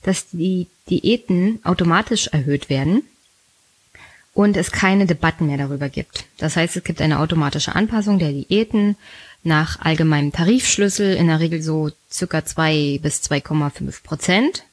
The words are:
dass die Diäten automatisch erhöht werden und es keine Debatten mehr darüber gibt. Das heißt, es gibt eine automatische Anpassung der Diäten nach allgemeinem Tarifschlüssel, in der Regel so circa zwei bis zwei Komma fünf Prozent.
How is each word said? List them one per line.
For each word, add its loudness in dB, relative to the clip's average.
dass -2
die -2
Diäten 0
automatisch 0
erhöht -2
werden 2
und 4
es -2
keine 2
Debatten 0
mehr 0
darüber -4
gibt. -10
Das -4
heißt, 0
es -6
gibt -6
eine 2
automatische -2
Anpassung 0
der 0
Diäten 0
nach 0
allgemeinem 2
Tarifschlüssel, 0
in 2
der 2
Regel -2
so -2
circa -4
zwei 0
bis -4
zwei -2
Komma -2
fünf -12
Prozent. -2